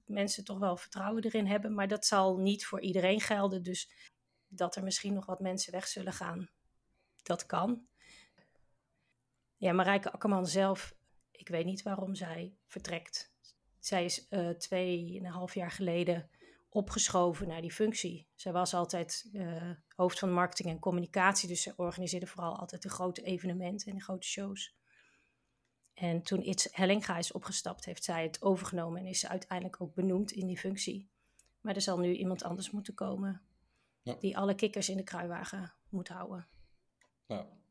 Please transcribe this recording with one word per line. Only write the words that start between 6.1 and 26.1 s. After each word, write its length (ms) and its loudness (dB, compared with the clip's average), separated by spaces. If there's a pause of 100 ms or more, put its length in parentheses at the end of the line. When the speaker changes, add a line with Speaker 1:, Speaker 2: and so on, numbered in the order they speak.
Speaker 1:
gaan, 360 -6 (720)
dat 240 -2
kan. 420 0 (1700)
Ja, 160 2
Marijke 380 4
Akkerman 360 2
zelf, 480 2 (360)
ik 160 -20
weet 180 0
niet 180 -4
waarom 320 -4
zij 400 -8 (120)
vertrekt. 640 -8 (480)
Zij 260 0
is, 220 -4
eh, 220 0
tweeënhalf 1040 -2
jaar 180 -2
geleden 580 2 (400)
opgeschoven 800 2
naar 140 -6
die 100 -6
functie. 640 0
Zij 160 -6
was 220 2
altijd, 600 -2
eh, 380 -6 (240)
hoofd 240 4
van 140 2
marketing 360 2
en 100 -4
communicatie, 680 4
dus 140 -2
ze 140 -4
organiseerde 520 -2
vooral 300 -4
altijd 240 -10
de 80 -8
grote 320 -2
evenementen 680 -2
en 60 -6
de 60 -8
grote 240 -6
shows. 480 -6 (1200)
En 280 0